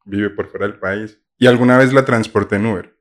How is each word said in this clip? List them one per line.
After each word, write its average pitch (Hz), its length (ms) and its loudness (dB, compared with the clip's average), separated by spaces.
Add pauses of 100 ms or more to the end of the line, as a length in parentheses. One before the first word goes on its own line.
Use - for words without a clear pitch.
vive 101 240 -4
por 101 180 -10
fuera 98 200 -8
del 104 120 -12
país 104 400 -8 (180)
y 123 100 4
alguna 123 300 4
vez 131 160 4
la 135 120 4
transporté 110 500 -2
en 101 100 -2
Uber. 104 360 -8